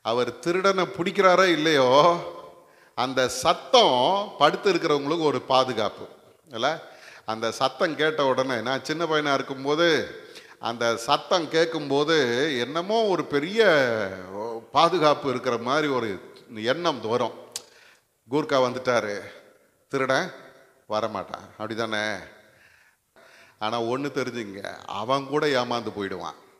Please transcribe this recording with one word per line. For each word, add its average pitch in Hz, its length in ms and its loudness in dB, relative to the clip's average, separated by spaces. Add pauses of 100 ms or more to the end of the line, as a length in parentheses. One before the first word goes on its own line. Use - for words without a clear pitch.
அவர் 120 380 -2
திருடனை 185 440 0
பிடிக்கிறாரோ 185 600 4
இல்லையோ, 156 760 4 (760)
அந்த 127 320 0
சத்தம் 180 1080 2
படுத்து 165 360 4
இருக்கிறவங்களுக்கு 156 480 0
ஒரு 127 200 0
பாதுகாப்பு, 123 680 0 (420)
இல்ல? 131 320 -4 (440)
அந்த 110 260 -2
சத்தம் 139 440 -2
கேட்ட 151 300 0
உடனே, 131 360 0
நான் 127 220 -4
சின்ன 160 220 -4
பையனா 151 280 0
இருக்கும்போது 139 800 0 (440)
அந்த 117 380 -2
சத்தம் 147 520 0
கேட்கும்போது 151 640 0 (440)
என்னமோ 175 440 -2
ஒரு 180 220 0
பெரிய 180 380 0 (1080)
பாதுகாப்பு 151 580 4
இருக்கிற 123 280 -2
மாதிரி 139 300 0
ஒரு 117 460 -4 (220)
எண்ணம் 135 460 -2
வரும். 113 320 -2 (1000)
கூர்க்கா 143 280 0
வந்துட்டாரு, 120 640 0 (680)
திருடன் 135 440 -2 (560)
வரமாட்டான், 104 680 -6
அப்படிதானே? 107 580 -4 (1400)
ஆனா 113 220 -2
ஒண்ணு 131 280 -2
தெரிஞ்சுங்க, 110 680 -8 (100)
அவன் 131 420 -4
கூட 151 200 0
ஏமாந்து 120 500 -2
போயிடுவான். 92 380 -8 (240)